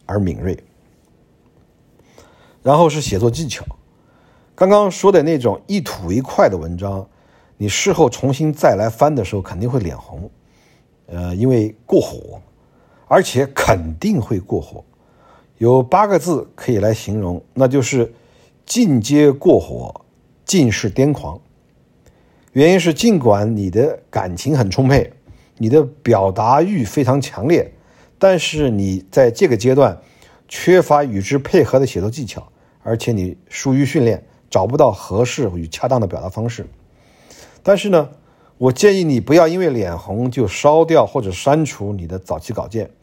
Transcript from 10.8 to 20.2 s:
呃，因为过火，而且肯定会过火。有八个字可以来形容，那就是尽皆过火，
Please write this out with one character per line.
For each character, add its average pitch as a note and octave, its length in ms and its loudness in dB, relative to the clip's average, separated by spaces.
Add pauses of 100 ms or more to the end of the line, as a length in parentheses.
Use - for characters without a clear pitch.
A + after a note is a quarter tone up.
呃， F2 300 -10
因 A2 120 0
为 A2 280 0 (100)
过 - 160 2
火， - 400 -12 (680)
而 E3+ 140 4
且 C#3 320 -2
肯 E2 460 -2
定 G3+ 200 0
会 G#2 200 -4
过 G2 200 -6
火。 - 240 -14 (760)
有 B2+ 240 4
八 F3+ 240 2
个 G3+ 100 0
字 D3+ 380 -4
可 - 160 -6
以 G#2+ 80 0
来 G#2+ 120 0
形 G#2+ 280 -6
容， F2+ 240 -6 (100)
那 C3 140 2
就 C3 160 0
是 A#2 280 -2 (540)
尽 F3 340 2
皆 C#3+ 320 4
过 C#3 280 2
火， B1 420 -10 (420)